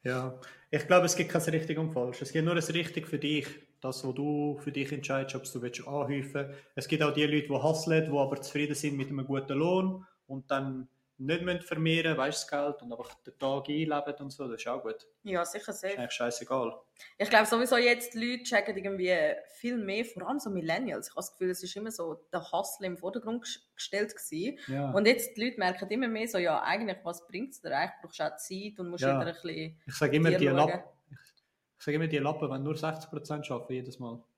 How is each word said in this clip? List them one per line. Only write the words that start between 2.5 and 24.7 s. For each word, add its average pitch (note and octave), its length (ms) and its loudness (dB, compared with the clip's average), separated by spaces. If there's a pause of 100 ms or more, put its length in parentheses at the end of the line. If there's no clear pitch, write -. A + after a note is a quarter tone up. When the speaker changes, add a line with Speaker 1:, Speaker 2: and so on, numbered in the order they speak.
Speaker 1:
ein E3+ 60 2
richtig E3 440 -2
für D3 120 -2
dich, D3 280 0 (340)
das, C3 260 -6
was B2+ 80 -2
du D3 440 0
für C#3+ 140 -4
dich C3+ 200 -2
entscheidest, C3+ 440 -2
ob B2+ 80 -8
du A#2+ 180 -6
willst B2 240 -6
anhäufen. C#3 640 -2 (220)
Es - 140 -6
gibt D3+ 140 4
auch D3 100 4
die D3 120 4
Leute, D3 240 2
die C#3 40 0
hustlen, D#3+ 580 4
die C#3+ 80 2
aber C3+ 220 2
zufrieden D3 340 -2
sind C#3+ 220 -2
mit C3+ 140 -2
einem C#3 160 -2
guten C#3 320 0
Lohn F#3 460 2 (220)
und C3+ 240 -10
dann C3+ 380 -2 (300)
nicht D#3+ 240 0
müssen F3+ 200 0
vermehren, D#3+ 540 4
weißt C3+ 360 0
du, D3 40 0
das C#3+ 80 2 (140)
Geld - 40 -18
und A#2+ 100 -10
einfach A#2+ 300 -12
den - 160 -18
Tag C3+ 300 0
einleben D3 460 0 (100)
und C#3 80 -8
so, C3+ 160 -8
das A2+ 120 -6
ist - 60 -6
auch B2+ 160 -4
gut. A2 240 -6 (160)
Speaker 2:
Ja, F3+ 220 0
sicher, G#3 240 -6
Speaker 1:
Das G3+ 80 -8
ist - 60 -10
Speaker 2:
safe. F#3+ 160 -2
Speaker 1:
eigentlich A#2+ 140 -4
scheißegal. A#2+ 600 -2 (440)
Speaker 2:
Ich G3+ 120 0
glaub A3 160 10
sowieso A#3+ 300 4
jetzt, A#3+ 380 4
die A#3 40 -6 (140)
Leute B3 100 -6
checken G#3 340 2
irgendwie F#3 380 0 (400)
viel A#3+ 220 -4
mehr, G#3 280 -2
vor - 240 -10
allem C#4 120 -2
so A3 100 -6
Millennials. F3 580 -2
Ich - 60 -16
hab - 40 -6
das - 140 -8
Gefühl, F#3 180 0
es F#3 120 -4
ist F3+ 140 -8
immer A3 160 -6
so E3 220 -6 (180)
der E3+ 180 -2
Hustle F#3+ 380 -2
im F3 80 -4
Vordergrund A3+ 480 -6
ges-, - 160 -10 (140)
gestellt G#3 420 -4
gsi. F#3+ 500 -6
Speaker 1:
Ja. C#3 240 -2